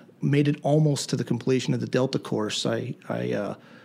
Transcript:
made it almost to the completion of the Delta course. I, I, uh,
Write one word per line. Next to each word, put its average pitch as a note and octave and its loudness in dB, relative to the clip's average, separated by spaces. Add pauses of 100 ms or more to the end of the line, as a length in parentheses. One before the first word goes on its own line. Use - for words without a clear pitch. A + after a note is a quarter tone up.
(200)
made C#3+ 4
it C#3+ 2
almost D3 2
to C#3+ 0
the A#2 -2
completion B2+ 0
of A#2 -2
the A#2 -2
Delta B2+ 0
course. G#2+ -4
I, A#2 -4 (160)
I, A#2+ -4
uh, G#2 -4 (300)